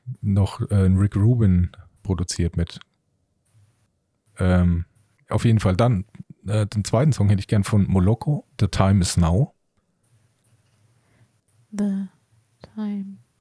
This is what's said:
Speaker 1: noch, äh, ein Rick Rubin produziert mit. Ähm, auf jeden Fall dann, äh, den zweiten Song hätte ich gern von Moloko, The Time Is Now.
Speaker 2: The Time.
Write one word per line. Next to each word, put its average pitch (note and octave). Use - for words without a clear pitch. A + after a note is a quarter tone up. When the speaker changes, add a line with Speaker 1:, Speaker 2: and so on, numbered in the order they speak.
Speaker 1:
noch, G2
äh, G2
ein F#2
Rick G2+
Rubin G2+
produziert F2
mit. E2+
Ähm, F2+
auf G2+
jeden A2+
Fall F#2
dann, A2+
äh, G#2+
den G#2
zweiten C#3
Song G#2
hätte G2+
ich -
gern G#2
von G2+
Moloko, G#2+
The G#2
Time G2
Is -
Now. F2
Speaker 2:
The G3
Time. G3+